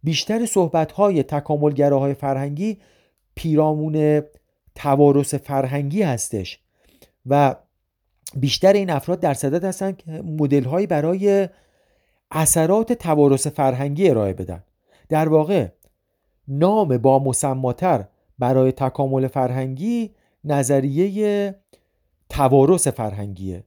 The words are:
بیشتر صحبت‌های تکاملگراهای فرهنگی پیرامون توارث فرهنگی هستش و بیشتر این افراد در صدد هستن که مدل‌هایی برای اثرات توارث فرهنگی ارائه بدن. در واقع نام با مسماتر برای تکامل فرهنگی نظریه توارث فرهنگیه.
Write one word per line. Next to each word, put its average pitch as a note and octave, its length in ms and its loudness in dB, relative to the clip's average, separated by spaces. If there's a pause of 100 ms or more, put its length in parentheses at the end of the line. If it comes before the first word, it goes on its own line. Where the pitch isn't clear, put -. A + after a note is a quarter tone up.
بیشتر G#3+ 420 -2
صحبت‌های E3+ 760 0
تکاملگراهای C#3+ 880 0
فرهنگی C#3+ 640 -4 (580)
پیرامون D3+ 840 0 (540)
توارث C#3+ 580 4
فرهنگی C#3 680 -4
هستش A2+ 580 -4 (640)
و C#3 300 2 (800)
بیشتر C#3+ 380 2
این G3+ 160 0
افراد E3+ 300 -4
در D#3 140 0
صدد D3 300 -4
هستن F#3+ 280 -6
که F#3 200 -14
مدل‌هایی D3+ 760 -2
برای F#3+ 600 0 (840)
اثرات E3+ 600 0
توارث D3 540 2
فرهنگی C#3+ 600 0
ارائه G#2+ 240 2
بدن. F2+ 300 -10 (460)
در D#3+ 200 0
واقع D#3 380 2 (800)
نام D#3+ 500 0
با C3 220 4
مسماتر C3 840 -2 (340)
برای C3 320 2
تکامل C3+ 560 -2
فرهنگی C3 840 -4 (320)
نظریه E3+ 1120 0 (760)
توارث C#3 580 4
فرهنگیه. G2 800 -8